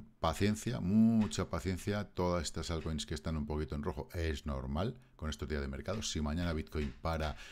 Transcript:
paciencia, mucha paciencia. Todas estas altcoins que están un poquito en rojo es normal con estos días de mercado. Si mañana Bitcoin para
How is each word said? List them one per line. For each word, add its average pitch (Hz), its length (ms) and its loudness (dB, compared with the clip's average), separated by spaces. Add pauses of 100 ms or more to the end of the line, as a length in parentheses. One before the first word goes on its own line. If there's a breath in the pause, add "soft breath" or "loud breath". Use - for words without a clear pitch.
(200)
paciencia, 101 600 2
mucha 107 680 6
paciencia. 95 560 -2
Todas 87 400 2
estas - 260 -4
altcoins 78 360 -2
que - 80 -4
están 80 240 -2
un 73 80 -2
poquito 76 280 -2
en 73 80 -2
rojo 82 300 -4
es 80 320 -2
normal 71 540 -2 (180 loud breath)
con 78 140 -4
estos 76 180 -6
días 73 140 -2
de 69 60 -4
mercado. 73 340 -4
Si - 180 -4
mañana 80 320 0
Bitcoin 76 480 -2
para 78 360 -2 (160 loud breath)